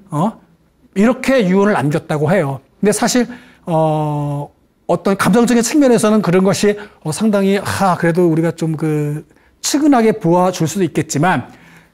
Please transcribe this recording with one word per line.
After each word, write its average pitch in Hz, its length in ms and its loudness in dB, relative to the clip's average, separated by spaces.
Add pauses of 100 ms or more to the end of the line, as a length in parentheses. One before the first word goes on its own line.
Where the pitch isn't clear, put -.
(120)
어? 170 280 -4 (560)
이렇게 254 520 0
유언을 196 260 2
남겼다고 147 580 -2
해요. 143 280 -2 (200)
근데 202 120 2
사실, 233 360 0 (380)
어, 151 840 -2 (380)
어떤 190 300 -2
감성적인 233 460 2
측면에서는 220 580 2
그런 185 220 2
것이, 202 340 0 (260)
어, 156 80 -6
상당히, 196 480 0
아, 175 380 -2
그래도 170 320 2
우리가 160 220 0
좀 160 240 -4
그 151 500 -4 (360)
측은하게 247 580 2
보아줄 175 480 0
수도 196 160 -4
있겠지만 151 640 -2 (460)